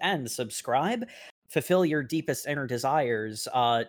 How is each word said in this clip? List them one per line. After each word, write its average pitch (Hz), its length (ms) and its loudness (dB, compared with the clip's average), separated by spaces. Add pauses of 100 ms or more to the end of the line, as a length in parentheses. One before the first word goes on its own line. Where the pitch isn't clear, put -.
and 156 280 -2
subscribe. 143 760 -2 (420)
Fulfill 180 360 2
your 151 160 2
deepest 151 460 -2
inner 143 180 -2
desires, 120 880 0
uh, 120 360 4